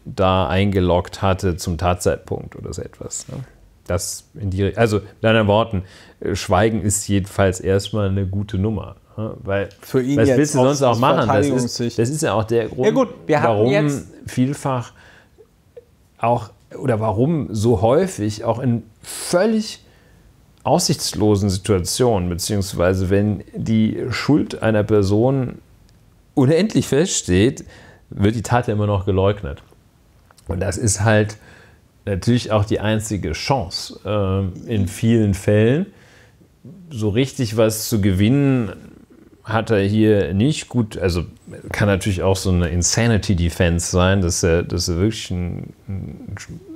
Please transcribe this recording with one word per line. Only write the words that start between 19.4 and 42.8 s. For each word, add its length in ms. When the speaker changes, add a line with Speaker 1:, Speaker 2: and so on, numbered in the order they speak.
Speaker 1:
aussichtslosen 840
Situationen, 800
beziehungsweise 800
wenn 340
die 420
Schuld 500
einer 220
Person 760
unendlich 520
feststeht, 800
wird 260
die 80
Tat 240
ja 60
immer 140
noch 180
geleugnet. 560
Und 140
das 160
ist 240
halt 360
natürlich 460
auch 140
die 140
einzige 540
Chance, 720
ähm, 480
in 200
vielen 460
Fällen. 520
So 200
richtig 480
was 320
zu 120
gewinnen 680
hat 260
er 120
hier 520
nicht. 360
Gut, 280
also 260
kann 160
natürlich 360
auch 140
so 140
eine 180
Insanity 640